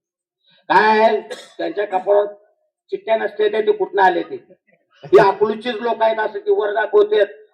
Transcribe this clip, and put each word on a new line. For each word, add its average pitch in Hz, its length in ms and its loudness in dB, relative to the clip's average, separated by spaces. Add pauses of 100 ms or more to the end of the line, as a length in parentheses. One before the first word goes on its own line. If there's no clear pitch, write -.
(760)
काय 220 460 2 (380)
त्यांच्या 175 280 -6
कपाळावर 202 400 0 (640)
चिठ्ठ्या 214 260 -2
नसते 214 340 -4
त्या, 214 100 -2
ते 208 120 0
कुठनं 196 300 -2
आले 175 200 2
ते? - 240 -14 (580)
ही 180 140 4
अकलूचीच 214 560 0
लोक 226 280 -4
आहेत 220 160 2
असं 208 200 -6
ती 208 120 -4
वर 202 220 0
दाखवतात 208 540 2 (280)